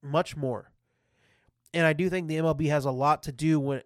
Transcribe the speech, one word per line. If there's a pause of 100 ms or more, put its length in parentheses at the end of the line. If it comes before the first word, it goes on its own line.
much
more. (1000)
And
I
do
think
the
M
L
B
has
a
lot
to
do
when,